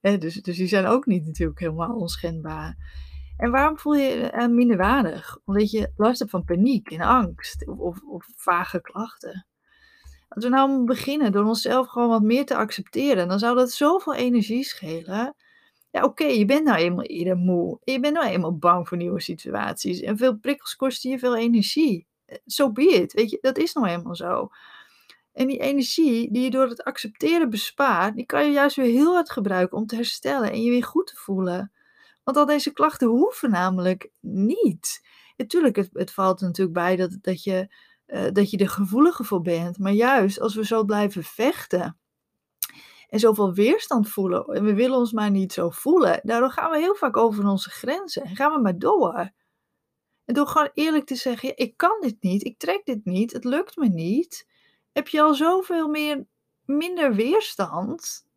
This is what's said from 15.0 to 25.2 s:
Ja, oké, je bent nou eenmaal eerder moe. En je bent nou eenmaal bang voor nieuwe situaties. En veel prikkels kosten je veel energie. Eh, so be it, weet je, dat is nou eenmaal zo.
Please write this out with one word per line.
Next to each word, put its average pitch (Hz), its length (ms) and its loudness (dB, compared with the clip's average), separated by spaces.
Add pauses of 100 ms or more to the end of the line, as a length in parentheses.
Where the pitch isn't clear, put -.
Ja, 190 100 2
oké, 302 220 0
je 233 200 4
bent 277 180 2
nou 240 140 4
eenmaal 175 280 0
eerder 180 320 -2
moe. 180 460 0
En 262 100 -2
je 262 60 0
bent 294 140 0
nou 311 140 0
eenmaal 175 300 -2
bang 175 300 2
voor 175 100 -6
nieuwe 175 240 -4
situaties. - 800 -6
En 208 160 -4
veel 240 200 2
prikkels - 380 -6
kosten 262 340 -4
je 262 100 -4
veel 247 160 0
energie. 233 720 2 (180)
Eh, - 200 -20
so 269 260 0
be 254 120 0
it, 240 300 4
weet 214 160 2
je, - 120 -6
dat 262 160 0
is 339 160 0
nou 240 140 0
eenmaal 170 280 -4
zo. 175 340 -4 (840)